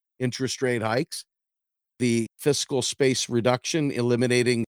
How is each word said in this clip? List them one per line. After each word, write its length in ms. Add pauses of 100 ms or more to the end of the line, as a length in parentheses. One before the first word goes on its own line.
(180)
interest 420
rate 220
hikes, 420 (720)
the 280 (120)
fiscal 440
space 460
reduction, 640
eliminating 760